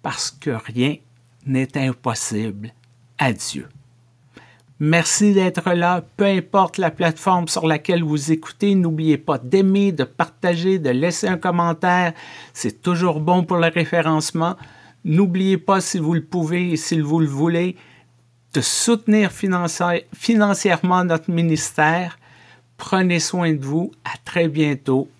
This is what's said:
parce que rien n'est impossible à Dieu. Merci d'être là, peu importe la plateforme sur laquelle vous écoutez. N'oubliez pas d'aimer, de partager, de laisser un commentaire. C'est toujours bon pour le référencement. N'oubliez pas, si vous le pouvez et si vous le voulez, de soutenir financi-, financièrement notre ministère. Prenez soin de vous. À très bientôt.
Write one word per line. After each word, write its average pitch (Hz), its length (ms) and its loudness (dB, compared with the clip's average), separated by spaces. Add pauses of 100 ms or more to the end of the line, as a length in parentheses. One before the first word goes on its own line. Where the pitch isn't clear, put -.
parce - 300 -8
que - 200 -8
rien 123 460 -2 (480)
n'est 131 320 -2
impossible 113 960 -4 (460)
à 127 160 2
Dieu. - 340 -10 (1120)
Merci 170 520 2
d'être 185 400 0
là, 175 280 0 (140)
peu 202 80 2
importe 190 540 0
la 175 120 0
plateforme 170 580 0
sur 160 180 -2
laquelle 160 360 0
vous 151 300 -2
écoutez. 196 420 0
N'oubliez 160 440 2
pas 156 180 -2
d'aimer, 190 560 2
de 139 120 -2
partager, 175 760 -2
de 147 100 -2
laisser 165 400 0
un 185 80 0
commentaire. 175 760 0 (400)
C'est - 260 -8
toujours 170 400 0
bon 180 240 2
pour 175 140 -2
le 170 80 2
référencement. 165 920 0 (480)
N'oubliez 185 540 2
pas, 196 240 0
si - 160 -4
vous 160 160 0
le 156 100 -2
pouvez 175 460 -2
et 160 80 0
si - 200 -2
vous 151 220 0
le 160 60 2
voulez, 170 500 0 (800)
de 135 80 0
soutenir 214 720 2
financi-, 175 800 -2
financièrement 196 920 2
notre 165 260 -2
ministère. 165 880 0 (600)
Prenez 180 420 0
soin 170 320 0
de 143 100 -2
vous. 151 300 -2 (140)
À - 180 -10
très 170 240 0
bientôt. 143 720 0